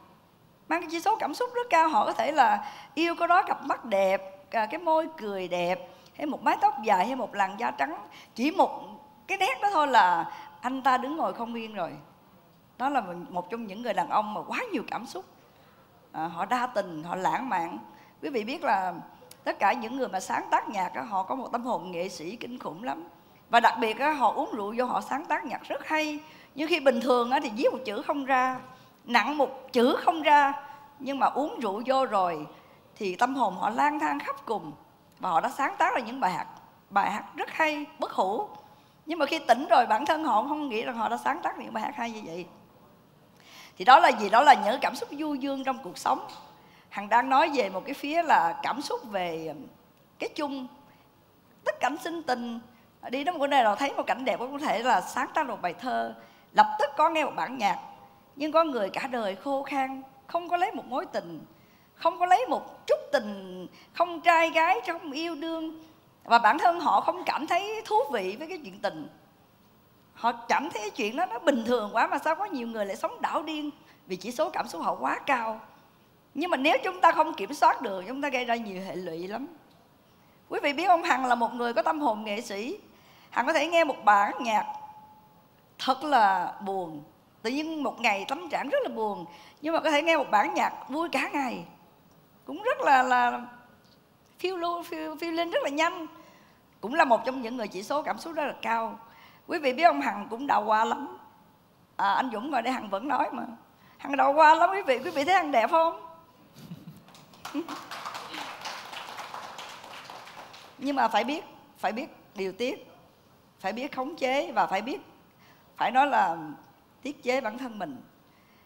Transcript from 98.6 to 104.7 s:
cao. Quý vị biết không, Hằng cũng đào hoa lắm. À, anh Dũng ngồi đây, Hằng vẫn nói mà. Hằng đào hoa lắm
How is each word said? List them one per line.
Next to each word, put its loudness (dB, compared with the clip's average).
cao. -4
Quý -4
vị 0
biết 0
không, 8
Hằng -2
cũng -8
đào 4
hoa 4
lắm. -4
À, 2
anh 0
Dũng -6
ngồi 0
đây, -2
Hằng -6
vẫn -4
nói 0
mà. -8
Hằng -4
đào 6
hoa 10
lắm 6